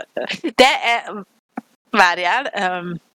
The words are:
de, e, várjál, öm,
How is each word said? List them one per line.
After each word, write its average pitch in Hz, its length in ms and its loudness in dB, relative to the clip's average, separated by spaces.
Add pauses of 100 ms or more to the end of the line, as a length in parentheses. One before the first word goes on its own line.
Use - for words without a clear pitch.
(540)
de, 254 140 6 (160)
e, 233 280 -2 (800)
várjál, 180 640 2
öm, 180 460 -4 (180)